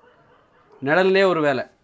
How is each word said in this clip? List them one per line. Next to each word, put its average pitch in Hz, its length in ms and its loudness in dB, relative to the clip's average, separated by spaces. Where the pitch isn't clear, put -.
நிழல்லே 190 400 2
ஒரு 170 160 0
வேலை, 135 240 -2